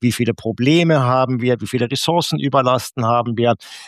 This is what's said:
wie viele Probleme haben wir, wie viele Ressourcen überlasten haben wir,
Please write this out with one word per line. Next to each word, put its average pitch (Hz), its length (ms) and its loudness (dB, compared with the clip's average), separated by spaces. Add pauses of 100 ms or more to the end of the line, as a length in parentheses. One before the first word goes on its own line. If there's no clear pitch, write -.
wie 120 120 2
viele 117 220 0
Probleme 147 680 2
haben 127 380 0
wir, 123 200 0
wie 104 60 -6
viele 120 240 -2
Ressourcen 160 480 -2
überlasten 127 680 0
haben 120 300 0
wir, 117 180 2 (340)